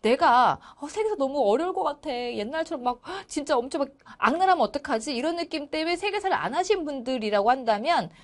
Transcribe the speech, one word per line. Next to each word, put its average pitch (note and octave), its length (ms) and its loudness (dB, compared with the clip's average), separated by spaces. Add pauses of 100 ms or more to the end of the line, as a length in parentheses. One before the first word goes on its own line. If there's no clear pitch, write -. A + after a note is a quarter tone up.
내가, A#3+ 580 4 (200)
"어, C#4+ 80 -8
세계사 G#4+ 280 -2
너무 C#4 260 0 (100)
어려울 E4+ 220 0
것 F#4 100 -2
같아. D4 260 -4
옛날처럼 B3 760 -4
막 B3 160 -2 (260)
진짜 C#4+ 300 -2
엄청 C4 240 -2
막 C#4 80 -2 (280)
악랄하면 E4+ 460 4
어떡하지?" C#4 500 -2
이런 D4+ 220 -2
느낌 D#4+ 340 -6
때문에 D#4+ 280 -2
세계사를 F#4+ 400 -2
안 F3 160 -4
하신 F4+ 320 0
분들이라고 A#3 640 0
한다면 A#3+ 600 0 (140)